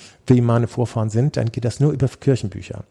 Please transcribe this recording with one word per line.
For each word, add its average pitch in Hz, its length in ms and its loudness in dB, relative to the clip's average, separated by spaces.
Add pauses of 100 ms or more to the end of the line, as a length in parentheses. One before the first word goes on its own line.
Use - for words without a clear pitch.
(260)
wie 123 160 6
meine 117 260 2
Vorfahren 113 440 -4
sind, 120 260 0
dann 117 140 -2
geht 117 140 -6
das 110 140 -4
nur 147 120 2
über 139 160 0
Kirchenbücher. 104 840 -4